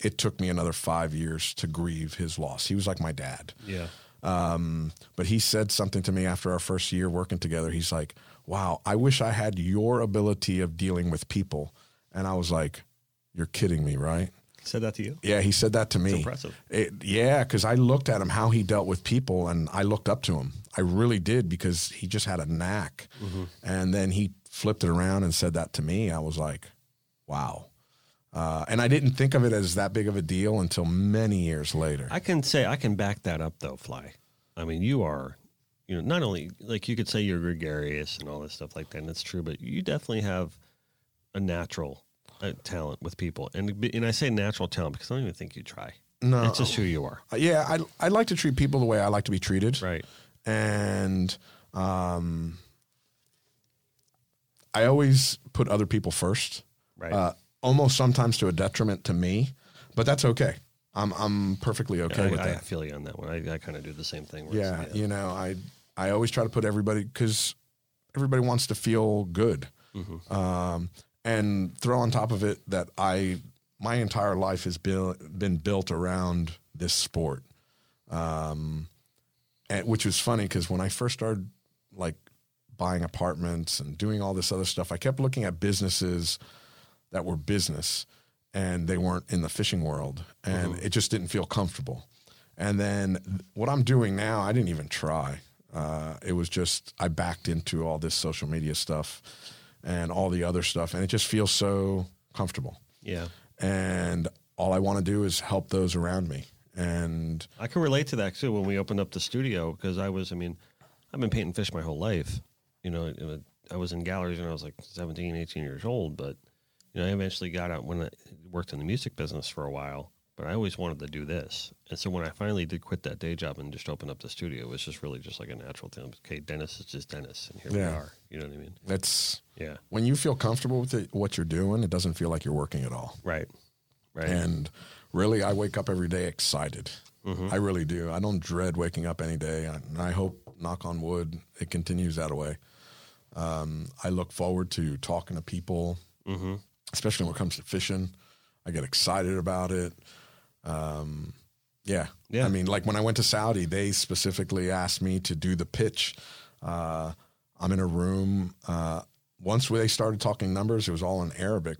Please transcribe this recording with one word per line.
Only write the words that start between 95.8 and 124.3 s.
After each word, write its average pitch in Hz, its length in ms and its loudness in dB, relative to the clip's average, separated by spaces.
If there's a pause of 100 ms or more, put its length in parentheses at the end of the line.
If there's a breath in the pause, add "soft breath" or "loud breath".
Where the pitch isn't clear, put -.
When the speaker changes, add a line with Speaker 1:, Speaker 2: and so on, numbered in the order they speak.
Speaker 1:
it 95 80 -2
was 87 160 0
just, - 500 -2
I 90 100 2
backed 85 400 -2
into 82 380 -2
all 80 120 -2
this 78 160 -2
social 78 340 -2
media 76 260 -2
stuff - 480 -4 (640 loud breath)
and 85 260 -2
all 92 200 0
the 87 140 0
other 87 180 0
stuff, 82 320 -2
and 92 100 -2
it 92 40 0
just - 180 0
feels 104 240 2
so 98 560 0 (260)
comfortable. - 480 -6 (220)
Speaker 2:
Yeah. 87 260 -6 (300 loud breath)
Speaker 1:
And 92 720 0 (280)
all 92 160 2
I 92 60 4
wanna 98 240 2
do 101 220 0
is 90 160 0
help - 280 -2
those 92 260 2
around 87 340 0
me. 69 180 -8 (280)
And 82 720 -2 (120)
Speaker 2:
I 107 80 -6
can 175 160 0
relate 139 260 2
to 131 80 -4
that 98 200 0
too. 127 160 -2
When 104 120 0
we 98 140 0
opened 98 220 0
up 95 100 -2
the 90 100 -6
studio, 104 540 -2
'cause 92 240 -4
I 98 100 -2
was, 95 240 -4
I 90 40 -6
mean, 87 200 -6 (560 soft breath)
I've 139 80 -6
been 113 100 0
painting 92 220 0
fish 101 200 -4
my 80 100 -4
whole 78 160 -4
life. 87 420 -2 (420)
You 92 80 -6
know, 80 500 -6 (300)
I 87 60 -6
was 90 160 -4
in 85 120 -4
galleries 90 340 -4
when 87 100 -6
I 82 40 -4
was, 78 100 -8
like, 73 180 -14
seventeen, 85 560 -6
eighteen 80 280 -6
years 69 200 -8
old, 104 320 -2
but, 69 200 -8 (580 soft breath)
you 90 60 -2
know, 87 60 0
I 95 40 2
eventually 95 400 -2
got 87 200 -4
out 73 140 -6
when 85 180 -4
I 78 60 -6 (420)
worked 87 220 -6
in 69 60 -8
the 73 60 -6
music 107 320 -4
business 73 320 -6
for 73 160 -8
a 69 60 -6
while, 71 420 -10 (240)
but 73 100 -10
I 85 80 -4
always 104 240 -2
wanted 82 220 -4
to 73 60 -10
do 73 180 -8
this. 76 480 -8 (180)
And 87 80 -8
so - 100 -4
when 90 160 -2
I 78 60 -6
finally 104 360 -2
did 80 160 -6
quit - 200 -6
that - 160 -8
day 82 160 -4
job 78 240 -6
and 71 140 -10
just - 160 -12
opened 73 240 -8
up 65 80 -16
the - 80 -14
studio, 67 360 -8